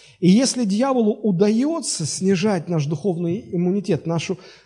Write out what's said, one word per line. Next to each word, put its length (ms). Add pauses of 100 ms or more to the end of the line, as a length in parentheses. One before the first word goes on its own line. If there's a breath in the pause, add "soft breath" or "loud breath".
(200 soft breath)
И 80
если 380
дьяволу 460
удается 920
снижать 640
наш 180
духовный 560 (100)
иммунитет, 540
нашу 320 (280 loud breath)